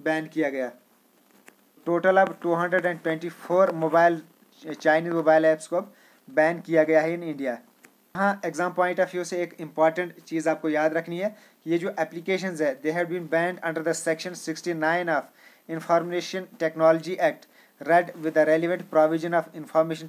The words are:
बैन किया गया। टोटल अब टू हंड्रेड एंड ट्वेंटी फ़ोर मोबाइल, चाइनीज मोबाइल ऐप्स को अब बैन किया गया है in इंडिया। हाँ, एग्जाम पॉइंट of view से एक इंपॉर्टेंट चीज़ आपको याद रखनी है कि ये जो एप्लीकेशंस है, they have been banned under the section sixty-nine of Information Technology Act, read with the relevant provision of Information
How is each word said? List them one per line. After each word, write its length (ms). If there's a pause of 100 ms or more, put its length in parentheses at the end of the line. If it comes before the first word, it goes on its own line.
बैन 240
किया 240
गया। 220 (1120)
टोटल 300
अब 260
टू 120
हंड्रेड 320
एंड 160
ट्वेंटी 260
फ़ोर 440
मोबाइल, 500 (580)
चाइनीज 320
मोबाइल 320
ऐप्स 220
को 100
अब 180 (360)
बैन 300
किया 240
गया 160
है 180
in 40
इंडिया। 360 (580)
हाँ, 280
एग्जाम 280
पॉइंट 280
of 60
view 180
से 180
एक 180
इंपॉर्टेंट 600
चीज़ 280
आपको 200
याद 260
रखनी 240
है 180 (280)
कि 60
ये 80
जो 200
एप्लीकेशंस 640
है, 220
they 140
have 140
been 180
banned 400
under 200
the 180
section 420
sixty-nine 600
of 140 (480)
Information 720 (200)
Technology 580
Act, 300 (380)
read 220
with 260
the 100
relevant 360 (120)
provision 400
of 280
Information 460